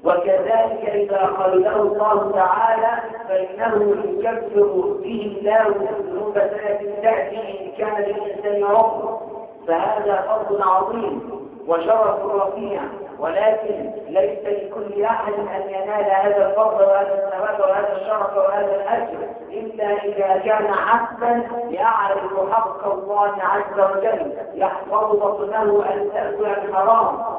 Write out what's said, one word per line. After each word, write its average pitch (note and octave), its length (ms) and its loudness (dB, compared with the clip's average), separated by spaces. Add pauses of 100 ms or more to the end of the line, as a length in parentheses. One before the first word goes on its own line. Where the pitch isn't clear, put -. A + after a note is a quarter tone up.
وكذلك A3+ 840 2
إذا G3+ 280 0
قبله F#3+ 580 4
الله G#3 560 2
تعالى A3+ 720 2 (280)
فإنه G#3 680 2 (220)
يكفر G3+ 880 0
به G#3 360 -6
الله G#3+ 280 4
الذنوب G3+ 720 -2
التي G3+ 640 -2
تأتي A3 360 0
إن G3 400 -10
كان G#3 260 -2
للإنسان G3+ 600 -2
عمر، A3 560 2 (480)
فهذا G3 540 0
فضل G#3 400 -2
عظيم G3 680 0 (380)
وشرف G3 580 2
رفيع، G3+ 560 -2 (380)
ولكن G3+ 720 0 (180)
ليس F#3+ 340 0
لكل G3+ 600 -4
أحد G#3 300 0
أن G3+ 360 -4
ينال G3+ 420 -2
هذا G3 380 4
الفضل G#3+ 340 4
وهذا G3 300 4
الثواب G3 460 -2
وهذا G3 360 2
الشرف G3+ 420 -2
وهذا G3 380 2
الأجر - 420 -2 (320)
إلا G#3 560 -4
إذا G3 400 0
كان G#3+ 220 2 (200)
عبدا A#3 560 0 (260)
يعرف G3 840 0
حق G3+ 420 -2
الله G3+ 460 0
عز G3+ 400 -2 (120)
وجل، G3 420 -2 (200)
يحفظ F#3+ 640 0
بطنه G#3 680 2 (100)
أن G3+ 200 -2
تأكل G#3 320 -2
الحرام G3+ 720 2 (220)